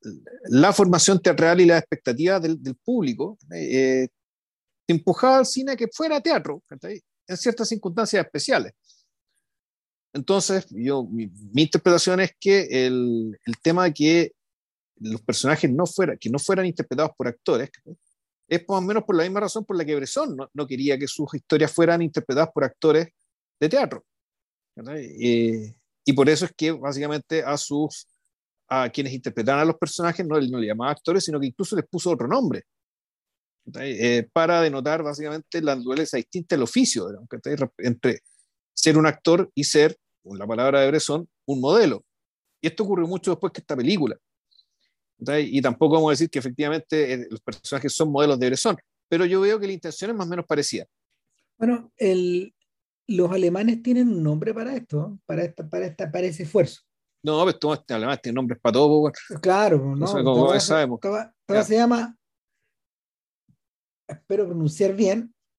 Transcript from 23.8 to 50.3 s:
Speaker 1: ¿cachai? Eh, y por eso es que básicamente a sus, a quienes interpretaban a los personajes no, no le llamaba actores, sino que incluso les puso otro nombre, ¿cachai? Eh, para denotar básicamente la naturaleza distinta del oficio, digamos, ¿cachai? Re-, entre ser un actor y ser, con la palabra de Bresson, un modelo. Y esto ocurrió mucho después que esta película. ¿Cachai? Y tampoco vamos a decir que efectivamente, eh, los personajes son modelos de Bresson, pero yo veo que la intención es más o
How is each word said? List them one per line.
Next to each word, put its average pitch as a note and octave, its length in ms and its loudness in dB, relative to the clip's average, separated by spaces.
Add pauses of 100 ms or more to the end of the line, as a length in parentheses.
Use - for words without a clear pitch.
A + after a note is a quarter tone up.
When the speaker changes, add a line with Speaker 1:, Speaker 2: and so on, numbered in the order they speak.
Speaker 1:
¿cachai? B2+ 500 -14
Eh, A2+ 520 0 (280)
y C#3+ 80 2
por C3+ 160 4
eso D#3 180 2
es - 100 -8
que D#3 160 -2
básicamente D3 720 -6
a C#3+ 120 -2
sus, C#3+ 520 -6 (600)
a B2+ 220 -2
quienes C#3 220 -6
interpretaban B2+ 480 -2
a D#3 40 4
los D#3+ 120 2
personajes E3+ 500 -4
no, D3+ 140 2
no B2+ 180 -2
le A2 80 -2
llamaba A#2 240 -2
actores, F3 340 0
sino D3+ 140 -4
que C#3 80 -4
incluso F#3 300 -6
les D#3+ 100 -2
puso F3+ 240 -4
otro B2 160 -2
nombre, G3+ 380 -2 (1000)
¿cachai? C3 280 -10
Eh, A#2 400 0
para E3 280 2
denotar D3+ 440 -2
básicamente D3+ 580 -8
la C#3+ 140 0
naturaleza C3 400 -4
distinta E3 400 -6
del C3+ 80 2
oficio, D3 420 0
digamos, G#2 220 -14
¿cachai? C3 260 -8
Re-, C3+ 240 -4
entre B2 440 -2 (520)
ser D#3 240 4
un D#3 80 6
actor F3 480 2
y D3 100 -4
ser, D#3 320 4 (260)
con G2 160 -16
la G2 80 -10
palabra C3 340 2
de C3+ 80 4
Bresson, D3+ 400 -2 (180)
un C#3 140 -4
modelo. D3 440 2 (560)
Y D#3 60 -4
esto E3 160 -4
ocurrió F#3 240 -2
mucho F3+ 240 -4
después F3 220 -4
que - 80 -16
esta - 160 -6
película. C#3 420 0 (1000)
¿Cachai? C#3 360 -2
Y C#3 60 2
tampoco C#3 360 2
vamos D#3 120 4
a D3+ 40 4
decir D#3+ 180 0
que D3 80 -4
efectivamente, D3 760 -2
eh, B2 160 -8
los A2+ 140 -14
personajes C3 500 -8
son D#3+ 180 0
modelos D3 280 2
de B2+ 80 2
Bresson, D3 300 0 (300)
pero F3 200 0
yo F#3+ 160 2
veo G#3 180 2
que G3+ 60 -6
la G3 80 -6
intención - 360 -10
es A#3 60 -6
más F#3+ 100 -6
o E3 40 -8